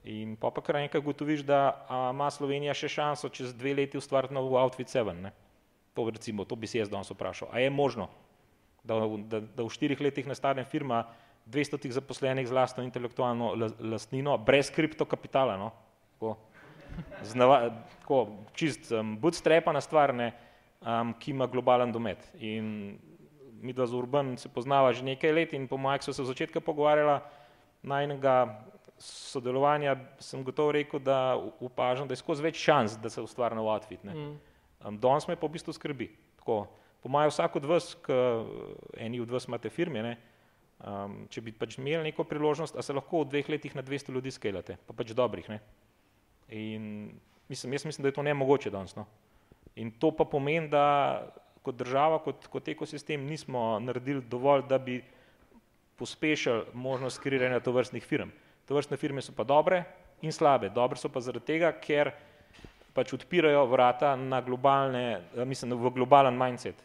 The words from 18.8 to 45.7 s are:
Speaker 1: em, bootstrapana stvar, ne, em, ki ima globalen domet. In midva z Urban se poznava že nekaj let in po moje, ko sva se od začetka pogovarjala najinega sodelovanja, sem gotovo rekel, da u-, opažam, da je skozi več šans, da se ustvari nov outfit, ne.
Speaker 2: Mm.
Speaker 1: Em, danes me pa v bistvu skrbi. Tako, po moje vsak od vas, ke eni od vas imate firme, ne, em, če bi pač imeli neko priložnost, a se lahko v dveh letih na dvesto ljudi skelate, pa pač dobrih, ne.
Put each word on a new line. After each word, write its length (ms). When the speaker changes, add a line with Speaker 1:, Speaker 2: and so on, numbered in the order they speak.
Speaker 1:
em, 240
bootstrapana 640
stvar, 320
ne, 160
em, 400
ki 160
ima 160
globalen 400
domet. 320
In 560
midva 240
z 160
Urban 400
se 80
poznava 480
že 80
nekaj 320
let 180
in 140
po 100
moje, 220
ko 80
sva 80
se 80
od 80
začetka 320
pogovarjala 560
najinega 800
sodelovanja, 960
sem 240
gotovo 320
rekel, 240
da 400
u-, 140
opažam, 380
da 60
je 100
skozi 200
več 160
šans, 400
da 100
se 140
ustvari 320
nov 160
outfit, 320
ne. 120
Speaker 2:
Mm. 180
Speaker 1:
Em, 120
danes 280
me 120
pa 80
v 80
bistvu 200
skrbi. 340
Tako, 260
po 80
moje 200
vsak 280
od 100
vas, 240
ke 140
eni 240
od 80
vas 160
imate 240
firme, 320
ne, 120
em, 320
če 120
bi 120
pač 240
imeli 320
neko 160
priložnost, 480
a 80
se 120
lahko 280
v 120
dveh 200
letih 200
na 100
dvesto 300
ljudi 200
skelate, 400
pa 80
pač 200
dobrih, 360
ne. 100